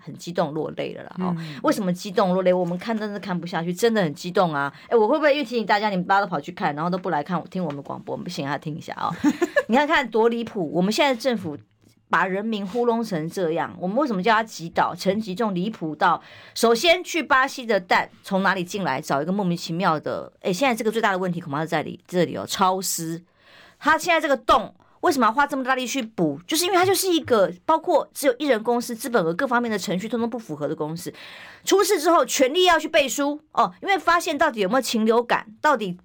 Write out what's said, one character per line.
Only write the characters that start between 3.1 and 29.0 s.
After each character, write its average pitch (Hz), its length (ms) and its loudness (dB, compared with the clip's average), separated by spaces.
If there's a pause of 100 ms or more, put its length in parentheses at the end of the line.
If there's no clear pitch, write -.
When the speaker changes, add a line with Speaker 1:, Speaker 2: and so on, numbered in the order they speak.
Speaker 1:
的 202 60 -8
看 190 200 -4
不 165 60 -6
下 175 160 -4
去， 175 100 -2
真 226 220 2
的 214 80 4
很 156 140 0
激 180 160 -8
动 180 200 4
啊。 143 220 -4 (140)
哎， 233 100 2
我 214 100 6
会 269 80 4
不 294 60 0
会 294 120 6
因 294 40 2
为 294 60 -2
提 240 120 -6
醒 220 80 0
大 208 160 2
家， 214 100 0
你 196 60 -2
们 180 100 0
大 190 100 2
家 202 60 4
都 202 60 -2
跑 160 140 -4
去 175 100 -10
看， 175 220 -2
然 151 100 -4
后 175 60 0
都 185 80 0
不 180 140 -4
来 147 100 0
看， 175 180 -4 (120)
听 185 120 -4
我 156 60 -2
们 143 140 -8
广 131 180 -10
播？ 131 160 -8
不 147 100 -10
行 156 200 -6
啊， 143 100 -2
听 151 180 -8
一 - 60 -12
下 - 180 -12
哦。 - 140 -2 (280)
<laughs> - 280 0
你 226 80 4
看 294 100 4
看 285 220 0
多 226 180 2
离 233 160 0
谱！ 196 300 -6
我 175 80 2
们 196 100 2
现 294 160 2
在 269 60 2
政 233 240 0
府 160 180 -8 (540)
把 165 160 2
人 196 180 -2
民 214 220 -4
糊 240 220 0
弄 233 160 2
成 165 260 -4
这 170 220 -2
样， 151 280 -4
我 180 80 -4
们 196 100 -4
为 294 100 2
什 226 80 -2
么 180 80 -2
叫 226 100 4
他 220 100 2
击 170 260 -12
倒？ 139 260 0
陈 196 260 0
吉 185 140 -8
仲 214 180 -2
离 180 160 -2
谱 156 260 -6
到 180 240 2 (360)
首 233 180 4
先 339 300 4
去 330 180 -2
巴 262 260 2
西 - 160 -10
的 214 160 0
蛋 185 300 0 (140)
从 190 180 0
哪 190 140 2
里 180 80 -4
进 190 200 -6
来， 135 160 -2
找 147 220 -2
一 147 40 -6
个 180 60 -4
莫 202 140 -2
名 170 100 0
其 - 160 -8
妙 165 280 0
的， 90 420 -6
哎， 196 100 -2
现 277 160 0
在 247 60 2
这 226 100 0
个 214 80 4
最 226 80 -4
大 208 120 2
的 185 80 -2
问 180 120 -2
题 165 80 -6
恐 139 140 -8
怕 151 80 -2
是 160 60 -4
在 156 160 -2
里-， - 240 -10
这 170 180 2
里 131 100 -4
哦， 98 120 -6
超 190 340 0
市。 165 400 -6 (640)
他 311 140 4
现 339 160 0
在 320 80 2
这 320 60 0
个 277 100 2
洞 269 340 2 (280)
为 349 120 2
什 277 80 0
么 233 60 4
要 214 60 4
花 277 160 2
这 285 100 -4
么 262 60 -4
大 262 100 0
力 254 140 -2
去 269 160 -2
补？ 160 420 -2
就 320 100 -4
是 330 100 0
因 349 60 0
为 359 60 4
它 359 80 4
就 392 80 4
是 370 180 0
一 330 100 2
个 190 300 2 (140)
包 311 140 2
括 285 340 2
只 285 140 -2
有 247 100 4
一 302 80 -4
人 226 180 2
公 240 160 0
司、 240 140 -6
资 233 160 -8